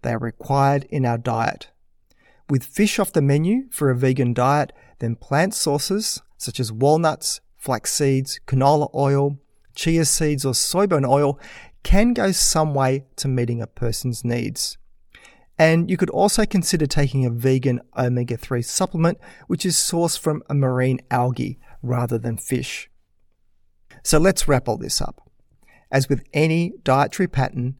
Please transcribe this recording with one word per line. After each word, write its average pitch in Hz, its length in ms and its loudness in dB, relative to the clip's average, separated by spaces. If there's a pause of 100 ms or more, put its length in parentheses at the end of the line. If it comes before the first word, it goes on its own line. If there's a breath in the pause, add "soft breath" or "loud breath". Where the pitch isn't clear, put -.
They 120 100 -2
are 117 60 -4
required 139 640 0
in 135 200 -4
our 117 140 0
diet. 117 520 -4 (760 soft breath)
With 135 160 0
fish - 340 0
off 196 140 -2
the 156 100 2
menu 165 480 0
for 143 200 0
a 127 60 0
vegan 127 380 0
diet, 135 380 0 (280 soft breath)
then 113 160 -4
plant 170 380 -2
sources 165 680 -4 (140)
such - 240 -10
as 113 100 -4
walnuts, 151 720 0 (160)
flax - 360 -4
seeds, 135 540 0
canola 139 480 2
oil, 139 440 0 (360)
chia 165 300 0
seeds, 147 400 0
or 135 80 0
soybean 175 560 0
oil 139 320 2 (420 loud breath)
can 214 300 6
go 233 180 0
some 156 440 0
way 135 320 0 (100)
to - 100 -6
meeting 120 360 -2
a 113 40 -8
person's 117 560 -4
needs. 120 540 -4 (840 loud breath)
And 165 320 4
you 185 60 2
could 180 140 0
also 208 340 2
consider 170 420 0
taking 135 380 2
a 123 60 0
vegan 127 500 0 (160)
omega-three 123 680 -2
supplement, 165 560 0 (280 loud breath)
which - 180 -4
is 175 120 0
sourced 170 420 0
from 156 320 -2
a 143 40 -2
marine 127 460 2 (100)
algae 123 480 -2 (240 soft breath)
rather 120 360 -2
than 113 180 -4
fish. - 540 -6 (1120 loud breath)
So - 160 4
let's 180 280 2
wrap 135 220 2
all 113 80 -2
this - 240 -6
up. - 300 -10 (600 soft breath)
As 135 180 0
with - 160 -2 (100)
any 160 400 0 (100)
dietary 139 440 0
pattern 131 520 -4